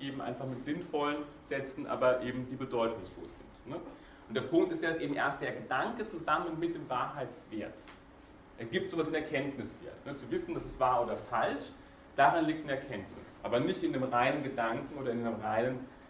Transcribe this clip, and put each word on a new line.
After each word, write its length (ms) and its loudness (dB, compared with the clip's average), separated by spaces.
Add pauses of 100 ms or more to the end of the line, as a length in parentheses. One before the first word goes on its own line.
geben, 200 -4
einfach 260 -4
mit 180 -4
sinnvollen 540 0 (260)
Sätzen, 420 -4
aber 360 6
eben 280 -2
die 60 -4
bedeutungslos 720 -2
sind. 460 -14
Ne? 20 -4 (520)
Und 60 -6
der 80 2
Punkt 300 4
ist, 100 -2
der 80 2
ist 100 0
eben 140 -2
erst 260 0
der 120 -2
Gedanke 540 -2
zusammen 520 0
mit 160 0
dem 140 -8
Wahrheitswert. 920 -4 (800)
Er 60 -8
gibt 260 0
sowas 200 2
wie 60 2
einen 80 0
Erkenntniswert. 800 -4
Ne? 120 -6
Zu 140 -12
wissen, 240 -2
das 100 -4
ist 160 -8
wahr 240 6
oder 120 -2
falsch, 500 -2 (500)
darin 300 6
liegt 180 0
eine 80 -2
Erkenntnis. 720 -6
Aber 160 4
nicht 240 2
in 80 2
dem 100 0
reinen 400 4
Gedanken 560 -2
oder 140 0
in 100 0
dem 120 0
reinen 520 0 (220)